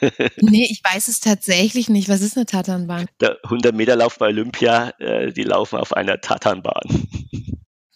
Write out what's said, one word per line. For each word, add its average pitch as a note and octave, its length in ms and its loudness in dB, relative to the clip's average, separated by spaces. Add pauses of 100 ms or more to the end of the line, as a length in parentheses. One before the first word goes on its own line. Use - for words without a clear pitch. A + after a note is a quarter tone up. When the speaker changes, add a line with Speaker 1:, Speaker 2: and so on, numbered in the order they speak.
(420)
Speaker 1:
Nee, A3 280 6
ich G#3+ 140 -8
weiß G3 260 -2
es A3+ 100 -4
tatsächlich G#3+ 680 0
nicht. G3 180 2
Was G3 140 2
ist G#3+ 160 -2
eine A#3+ 80 0
Tatanbahn? F3+ 600 -4 (120)
Speaker 2:
Der - 180 2 (120)
hundert A#2+ 260 2
Meter A2 200 2
Lauf A#2 220 2
bei A2 100 2
Olympia, A#2 600 0 (100)
äh, - 340 -2
die G#2 100 -6
laufen G2+ 340 0
auf - 160 -4
einer G2 260 -2
Tatanbahn. - 920 -2
<laughs> - 500 -10 (340)